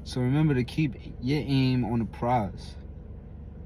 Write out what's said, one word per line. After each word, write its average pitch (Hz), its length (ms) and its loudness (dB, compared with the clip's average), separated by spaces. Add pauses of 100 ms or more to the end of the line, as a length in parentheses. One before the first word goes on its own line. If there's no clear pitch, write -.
So - 180 -4
remember 143 320 4
to 123 100 4
keep 143 320 0 (260)
your 135 180 0
aim 131 440 4
on 117 160 0
the 113 60 2
prize. 113 720 -2 (920)